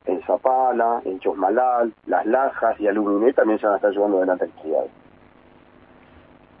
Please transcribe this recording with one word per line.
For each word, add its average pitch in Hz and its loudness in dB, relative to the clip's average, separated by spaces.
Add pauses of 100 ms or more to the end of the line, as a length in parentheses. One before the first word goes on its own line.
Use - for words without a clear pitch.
en 92 -4
Zapala, 123 0
en 92 -8
Chosmalal, 113 0 (120)
Las 90 -2
Lajas 117 0
y 104 -2
Aluminé 104 2
también 107 2
se 110 -2
van 101 2
a 95 2
estar 104 0
llevando 101 0
adelante 90 0
actividades. 78 -4 (1700)